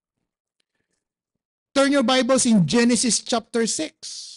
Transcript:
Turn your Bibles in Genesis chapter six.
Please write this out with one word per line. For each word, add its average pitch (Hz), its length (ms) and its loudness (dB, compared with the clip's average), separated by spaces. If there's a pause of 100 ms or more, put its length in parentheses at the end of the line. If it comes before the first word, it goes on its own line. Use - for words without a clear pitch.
(1700)
Turn 277 240 2
your 277 80 2
Bibles 254 400 2
in 214 240 2
Genesis 233 560 0
chapter 226 480 -4
six. - 240 -8 (420)